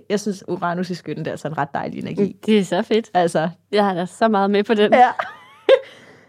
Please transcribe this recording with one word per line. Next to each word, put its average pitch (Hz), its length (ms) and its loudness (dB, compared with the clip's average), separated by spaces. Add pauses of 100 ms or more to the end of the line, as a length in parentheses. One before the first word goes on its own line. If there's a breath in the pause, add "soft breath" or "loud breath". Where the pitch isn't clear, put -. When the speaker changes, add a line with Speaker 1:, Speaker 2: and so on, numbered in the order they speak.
(100)
Speaker 1:
jeg 202 100 0
synes, 196 280 -8
Uranus 175 420 -6
i 180 40 -4
skytten, 156 300 -10
det 156 60 -6
er - 20 -8
altså - 160 -10
en 156 100 -6
ret 143 160 -2
dejlig - 280 -6
energi. 190 340 -4 (100)
Speaker 2:
Det 214 120 4
er 196 60 2
så 175 180 -2
fedt. 226 320 -2
Speaker 1:
Altså. 175 340 0 (240)
Speaker 2:
Jeg 202 180 2
er 190 40 -4
da 180 120 -4
så 226 220 0
meget 196 220 2
med 202 140 2
på 240 100 0
den. 208 180 4
Speaker 1:
Ja. 247 240 6
<laughs> - 40 -4 (1080 loud breath)